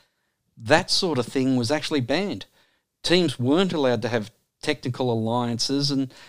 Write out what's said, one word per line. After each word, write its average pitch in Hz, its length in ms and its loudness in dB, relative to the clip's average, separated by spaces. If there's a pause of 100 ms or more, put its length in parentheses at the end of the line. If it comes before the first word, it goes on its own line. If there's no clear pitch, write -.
(560)
that 151 360 2
sort 165 260 0
of 120 80 0
thing 131 300 0
was 120 160 0
actually 147 300 -2
banned. 139 440 -2 (560)
Teams 170 380 2
weren't 170 340 2
allowed 127 300 2
to 120 60 -2
have 110 220 -2 (300)
technical 131 500 -2
alliances, 120 800 -2
and, 135 220 -2 (160)